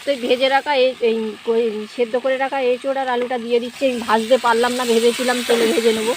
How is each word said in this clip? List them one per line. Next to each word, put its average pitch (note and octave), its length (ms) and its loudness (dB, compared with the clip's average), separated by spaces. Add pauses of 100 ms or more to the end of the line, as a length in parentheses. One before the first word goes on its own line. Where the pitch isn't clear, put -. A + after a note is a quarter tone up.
তো - 100 -6
এই B3+ 120 -4
ভেজে B3+ 300 2
রাখা C4+ 160 0 (120)
এই, C4 80 4 (180)
এই A3+ 80 0 (280)
কই-, A3+ 500 -2
সেদ্ধ A#3+ 180 -2 (100)
করে C4 200 0
রাখা C4+ 140 -4 (140)
এঁচোড় C4 300 -2
আর C4 120 -4
আলুটা B3 320 -2
দিয়ে A#3+ 180 0
দিচ্ছি। A#3+ 220 -8
আমি B3+ 120 0 (100)
ভাজতে A3+ 380 2
পারলাম A#3+ 340 2
না, B3+ 120 -2
ভেবেছিলাম A#3+ 460 2 (100)
তেলে A#3 260 2
ভেজে A3+ 240 4
নেবো। A3 200 -2